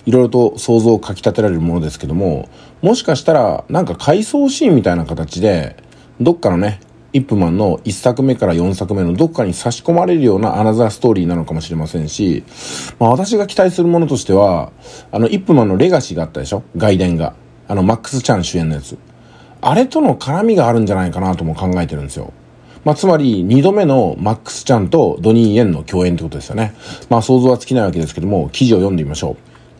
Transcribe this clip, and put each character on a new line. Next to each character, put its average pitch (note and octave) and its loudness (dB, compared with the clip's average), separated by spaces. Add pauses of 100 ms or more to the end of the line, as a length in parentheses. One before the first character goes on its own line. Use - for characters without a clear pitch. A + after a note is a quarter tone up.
い A#2 -2
ろ B2+ 6
い - 6
ろ A#2+ 2
と A#2+ 2
想 A#2 0
像 A2+ 4
を G2 0
か - -10
き - -14
立 - -2
て A2 -2
ら G#2+ 2
れ F#2 -2
る E2 -2
も E2 -2
の F2 -2
で D2+ -4
す - -14
け - -10
ど C#2 -4
も、 E2+ -4 (320)
も G3+ 2
し B3 -4
か D#3 0
し - -8
た E3 2
ら、 A2 0
な F#3 -2
ん - -4
か E2+ -6
回 F#3 0
想 C#4+ 0
シ C#4 0
ー F#3 4
ン D3 6
み G#2+ 2
た F2+ 2
い F2 0
な E2 -4
形 D#2+ -8
で、 F2+ 0 (460)
ど E3 2
っ E3+ 2
か A2 0
の F2 0
ね、 G2+ -2 (340)
イ C#3 2
ッ B2+ 0
プ A2 0
マ F2 2
ン F2 0
の G2+ 0
一 G#2 -4
作 B2 0
目 C3+ 2
か A2+ -2
ら E2+ 2
四 F2+ 0
作 F#2+ -6
目 G2 -2
の E2+ 0
ど C#3+ 2
っ D#3+ -2
か C3 -2
に F#2 -4
差 - -6
し - -8
込 E3+ 0
ま E3+ 2
れ F3 2
る D3+ 0
よ G#2 4
う - -2
な - -2
ア G#2+ 2
ナ A2 2
ザ A#2 2
ー G#2 -2
ス - -10
ト B2 2
ー - 6
リ G2 0
ー E2 -2
な F2 -2
の E2 -4
か E2 -8
も D#2+ -4
し D#2+ -10
れ E2+ -6
ま D#2+ -4
せ E2 -6
ん D#2 -4
し、 F2+ -2 (560)
ま A#2 2
あ、 A2+ 4
私 G3 0
が G3+ 0
期 - -12
待 F#3+ 4
す F3+ -2
る E3+ 2
も E3+ 2
の D#3+ 0
と C3+ -2
し - -6
て G2 -2
は、 F#2+ 2 (400)
あ G#2 -2
の、 A2+ 2
イ G#3 -2
ッ F#3+ -4
プ F3+ 4
マ B2+ 6
ン G#2+ 2
の F#2+ 0
レ D#3 4
ガ E3+ 2
シ - -8
ー - -8
が E2 -4
あ - -6
っ - -12
た - -8
で C2+ -8
し D2 -10
ょ？ G#2 -4 (120)
外 F#2+ 2
伝 F2+ 0
が。 D#2+ -4 (320)
あ G2+ -4
の、 F#2+ 2
マ A2 2
ッ - -4
ク - -16
ス・ C3 -4
チ B2+ 0
ャ G#2+ 0
ン F2+ -2
主 F2 -6
演 D#2+ -2
の D#2 -2
や C#2+ -8
つ。 - -16 (640)
あ D#3 0
れ B3+ 4
と D#4 -2
の A#3 2
絡 E3 -4
み A3+ 2
が C3+ 4
あ A#2 2
る A#2 2
ん G#2+ 0
じ G2 0
ゃ F#2+ 0
な F#2 -2
い E2 -4
か F2+ -6
な F#2 -2
と E2 -6
も D#2+ -4
考 F#2 -4 (100)
え E2 -2
て D#2 -8
る C#2+ -6
ん C#2+ -10
で C#2 -12
す - -14
よ。 - -12 (520)
ま D3+ 2
あ、 - -
つ - -2
ま F3 4
り、 A#2 0
二 A#2+ 4
度 F3+ 4
目 G#3 2
の B2+ 2
マ G#2 -2
ッ A2 -6
ク - -16
ス・ - -12
チ - 2
ャ A2+ 2
ン F2+ -2
と A#2+ 2
ド A2 4
ニ A2+ 4
ー・ - -
イ G#2+ 2
エ B2 6
ン G#2 2
の D2+ -4
共 F2+ -2
演 F2 0
っ - -2
て E2 -6
こ D#2+ -8
と E2 -10
で - -14
す - -16
よ - -8
ね。 G#2+ -4 (360)
ま A#2 4
あ、 A2+ 0
想 C3 4
像 B2+ 4
は B2 2
尽 - -14
き C3 -2
な A2+ 2
い - 0
わ F#2 0
け F2 -4
で D#2+ -2
す - -18
け D#2+ -6
ど F2 -2
も、 F#2 -2
記 - -2
事 A#2 4
を F#2+ 4
読 G2 0
ん F2+ 0
で D#2 -2
み C#2 -6
ま D2+ -8
し - -12
ょ D2 -6
う。 - -20 (260)